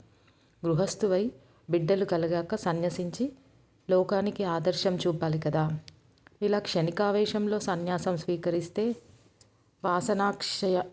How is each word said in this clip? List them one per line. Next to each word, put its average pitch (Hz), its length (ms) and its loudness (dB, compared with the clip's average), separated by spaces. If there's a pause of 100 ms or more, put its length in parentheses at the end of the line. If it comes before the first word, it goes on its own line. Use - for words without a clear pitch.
(680)
గృహస్థువై 190 640 2 (400)
బిడ్డలు 175 340 2
కలగాక 170 500 0
సన్యసించి 175 760 -2 (580)
లోకానికి 196 540 2
ఆదర్శం 175 520 0
చూపాలి 165 420 0
కదా. 156 320 0 (720)
ఇలా 208 160 2
క్షణికావేశంలో 208 1040 0
సన్యాసం 180 560 -2
స్వీకరిస్తే 175 800 -2 (880)
వాసనాక్షయ 190 1000 0 (100)